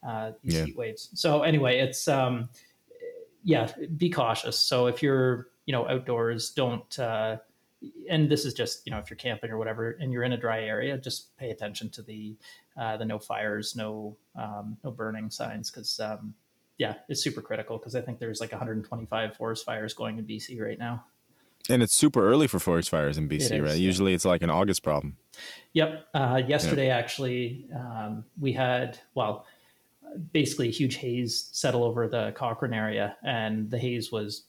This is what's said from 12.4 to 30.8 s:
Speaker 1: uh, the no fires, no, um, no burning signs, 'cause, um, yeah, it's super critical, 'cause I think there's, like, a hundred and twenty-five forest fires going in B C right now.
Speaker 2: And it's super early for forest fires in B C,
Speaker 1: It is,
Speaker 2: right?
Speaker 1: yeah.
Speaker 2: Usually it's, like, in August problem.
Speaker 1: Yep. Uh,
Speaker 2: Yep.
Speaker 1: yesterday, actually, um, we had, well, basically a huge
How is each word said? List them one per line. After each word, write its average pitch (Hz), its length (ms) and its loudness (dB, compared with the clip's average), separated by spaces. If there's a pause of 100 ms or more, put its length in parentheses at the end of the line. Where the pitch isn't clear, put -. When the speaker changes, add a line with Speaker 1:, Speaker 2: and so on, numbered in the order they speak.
Speaker 1:
uh, 110 200 -4
the 113 80 -4
no 107 140 -2
fires, 107 560 -4
no, 107 420 -8 (180)
um, 107 480 -8
no 131 80 -6
burning 110 380 -6
signs, 110 420 -8
'cause, - 300 -8
um, 107 320 -6 (440)
yeah, 107 180 -2 (120)
it's - 140 -4
super - 200 -2
critical, 110 380 -6
'cause 117 160 -10
I 123 60 -2
think 117 180 -8
there's, 113 220 -6
like, 110 100 -8
a 107 60 -10
hundred 110 200 -4
and 107 80 -6
twenty-five 110 520 -4
forest 113 280 -4
fires 110 280 -6
going 110 240 -6
in 110 80 -6
B 110 140 -8
C 123 200 -10
right 107 200 -4
now. 120 260 -6 (640)
Speaker 2:
And 127 140 8
it's 107 100 2
super 127 340 8
early 139 200 8
for 101 120 2
forest 85 300 2
fires 73 280 2
in 76 100 0
B 73 120 0
C, - 160 2
Speaker 1:
It - 20 2
is, 73 40 2
Speaker 2:
right? 76 160 2
Speaker 1:
yeah. 92 100 6
Speaker 2:
Usually 95 260 4
it's, 87 120 2
like, 90 160 6
in 87 80 2
August 90 320 4
problem. 73 360 0 (560)
Speaker 1:
Yep. 156 400 0
Uh, 131 260 4
Speaker 2:
Yep. 127 100 0
Speaker 1:
yesterday, 147 400 2
actually, 123 840 -2
um, 110 520 -8 (140)
we 139 140 2
had, 127 460 0 (140)
well, 107 320 -2 (840)
basically 135 380 2
a - 20 -2
huge 123 240 0